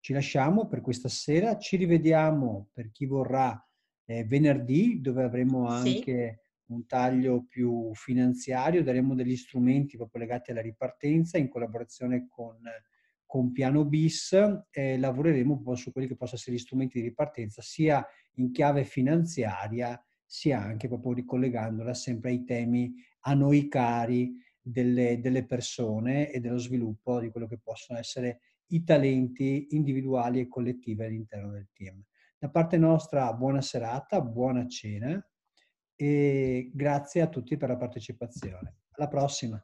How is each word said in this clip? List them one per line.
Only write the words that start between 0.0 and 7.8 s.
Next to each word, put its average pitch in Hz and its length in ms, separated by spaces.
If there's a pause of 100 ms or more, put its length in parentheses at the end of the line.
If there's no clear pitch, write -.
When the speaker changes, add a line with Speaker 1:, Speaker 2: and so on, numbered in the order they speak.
Speaker 1:
ci - 140
lasciamo 147 540
per 120 120
questa 123 300
sera, 202 480
ci - 180
rivediamo 156 960
per 107 200
chi - 120
vorrà, 131 580 (440)
eh, 117 180
venerdì, 143 800
dove 131 200
avremo 127 460
Speaker 2:
Sì. 123 300
Speaker 1:
anche 120 420 (300)
un 117 160
taglio 127 600
più 117 460